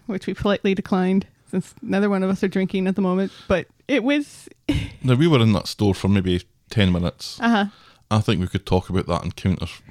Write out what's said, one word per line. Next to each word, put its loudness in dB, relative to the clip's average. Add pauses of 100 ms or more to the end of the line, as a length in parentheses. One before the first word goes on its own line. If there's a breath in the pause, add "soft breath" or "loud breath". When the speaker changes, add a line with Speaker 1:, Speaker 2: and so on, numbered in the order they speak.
Speaker 1:
which -8
we -4
politely 0
declined 0 (240)
since -6
neither 0
one 0
of 0
us -2
are 2
drinking -2
at -2
the -2
moment. 0 (160)
But 0 (220)
it 2
was -2 (200)
<laughs> -4
Speaker 2:
Now, 2
we 4
were 6
in 4
that 0
store 0
for -4
maybe 2 (280)
ten 2
minutes. -4
Speaker 1:
Uh-huh. 2 (440 soft breath)
Speaker 2:
I 2
think 0
we -2
could -4
talk 0
about -2
that -2
encounter -2 (240)